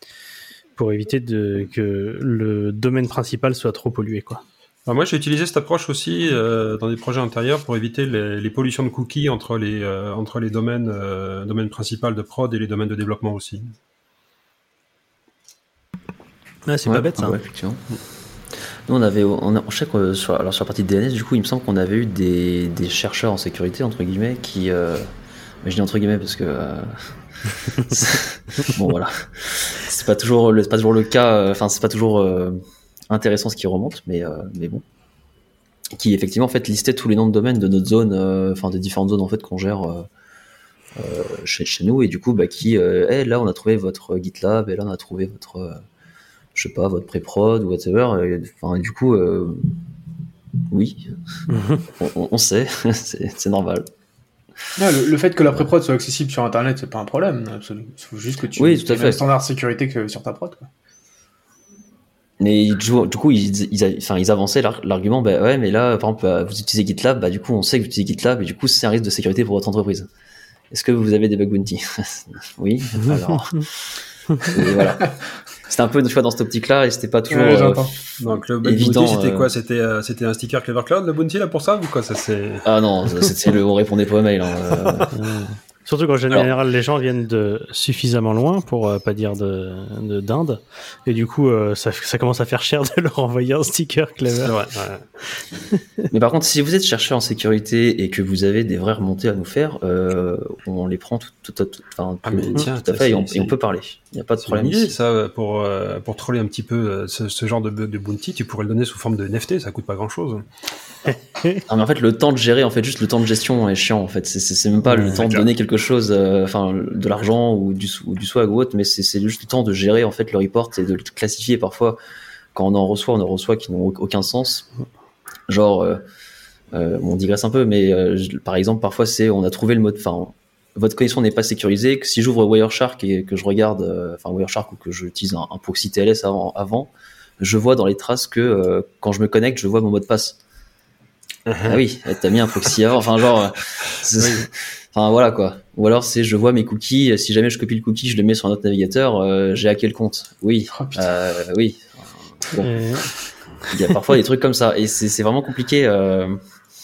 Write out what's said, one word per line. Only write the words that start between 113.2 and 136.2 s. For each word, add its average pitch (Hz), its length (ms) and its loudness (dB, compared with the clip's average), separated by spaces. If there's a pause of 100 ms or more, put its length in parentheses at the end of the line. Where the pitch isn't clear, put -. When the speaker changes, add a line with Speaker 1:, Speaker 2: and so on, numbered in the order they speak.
Speaker 3:
gestion 113 440 2
est 98 60 2
chiant, 107 260 2
en 92 60 -4
fait. 92 180 -4
C'est, - 140 -6
c'est, 92 160 -2
c'est 104 140 2
même 107 120 6
pas 123 140 6
le 110 80 4
Speaker 2:
Ouais, 98 100 2
Speaker 3:
temps 113 100 2
de 113 60 2
Speaker 2:
d'accord. 107 160 4
Speaker 3:
donner 117 100 4
quelque 113 220 0
chose, 113 340 2
euh, 98 320 4
enfin, 95 300 0
de 95 360 -4
l'argent 110 440 2
ou 98 200 0
du 98 140 -4
sou-, - 200 -10
ou 98 80 -4
du 98 100 -6
swag 110 240 2
ou 107 100 2
autre, 127 160 0
mais 101 80 2
c'est, 98 200 0
c'est 101 180 0
juste 110 220 -2
le 107 40 -18
temps 127 160 0
de 107 100 0
gérer, 104 300 4
en 107 80 0
fait, 107 200 -4
le 101 80 2
report 110 380 0
et 92 60 -2
de 92 100 0
le 90 100 -4
classifier 113 540 -2
parfois. 113 400 0 (560)
Quand 95 140 0
on 101 80 4
en 98 120 4
reçoit, 104 260 0
on 107 80 4
en 87 60 0
reçoit 95 280 0
qui 110 160 -10
n'ont 90 160 0
au-, 95 120 0
aucun 101 220 -2
sens. - 500 -4 (760)
Genre, 101 360 4
euh, 90 140 0 (760)
euh, 85 300 -2
on 90 120 0
digresse 98 280 0
un 110 80 0
peu, 131 140 4
mais, 101 280 4
euh, 92 240 2
je, 95 200 -4
par 95 180 -6
exemple, 110 260 2
parfois, 104 240 0
c'est, 110 240 2
on 98 140 2
a 92 60 2
trouvé 113 260 2
le 113 60 4
mot 107 100 4
de, 104 60 -8
enfin, 87 320 -4 (460)
votre 107 200 2
connexion 127 260 2
n'est 110 100 4
pas 113 120 0
sécurisée, 107 560 0
que - 80 -8
si - 140 0
j'ouvre 113 240 4
Wireshark 110 580 2
et 95 200 0
que 95 120 -4
je 95 100 -6
regarde, 101 380 2
euh, 87 320 -6
enfin, 90 160 -10
Wireshark 92 420 -4
ou - 20 -16
que 87 160 -12
j'utilise 90 440 -6
un, 82 140 -6
un 92 80 -14
proxy - 320 -6
T 101 120 0
L 104 80 6
S 110 140 2